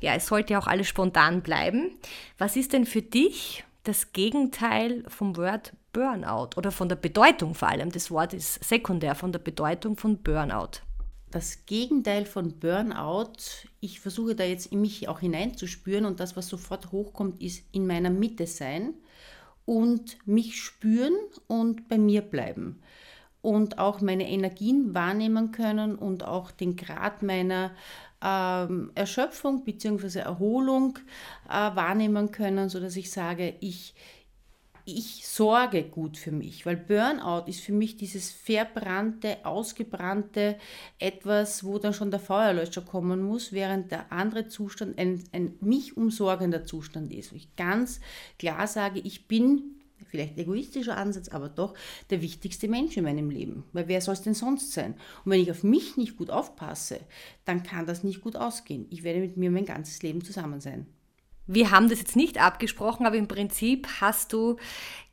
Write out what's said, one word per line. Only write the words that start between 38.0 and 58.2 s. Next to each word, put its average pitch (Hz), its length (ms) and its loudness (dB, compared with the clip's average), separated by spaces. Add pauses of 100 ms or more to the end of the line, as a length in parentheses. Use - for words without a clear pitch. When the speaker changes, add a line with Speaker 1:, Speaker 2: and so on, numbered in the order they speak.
Speaker 2:
verbrannte, 214 1120 -2
ausgebrannte 208 1120 -2 (440)
etwas, 202 640 0
wo 196 140 -2
dann 208 140 0
schon 202 200 -2
der 196 80 0
Feuerlöscher 185 600 2
kommen 180 380 0
muss, 214 320 -2
während 190 380 -2
der 165 220 -8
andere 214 340 0
Zustand 202 500 -8
ein, 180 360 0
ein 180 280 -2
mich 247 360 0
umsorgender 185 680 2
Zustand 156 480 -10
ist, - 200 -14
wo - 40 -14
ich - 200 -20
ganz 208 440 0 (380)
klar 170 300 -2
sage, 202 320 -2
ich - 260 -10
bin, 262 500 4 (320)
vielleicht 151 300 -6
egoistischer 214 580 -4
Ansatz, 196 340 -4
aber 147 180 -8
doch 190 260 -4 (360)
der 180 120 0
wichtigste - 460 -6
Mensch 262 280 0
in 180 80 2
meinem 147 260 0
Leben, - 420 -6
weil 170 160 -4
wer 185 120 2
soll's 190 220 -2
denn 214 120 0
sonst 262 380 -2
sein? - 220 -4 (300)
Und 190 80 2
wenn 185 80 8
ich 180 100 4
auf 170 140 -2
mich 254 320 6
nicht 240 200 -2
gut 170 140 -6
aufpasse, - 720 -6 (440)
dann 180 200 -2
kann 165 220 -6
das 175 180 -4
nicht 196 160 -4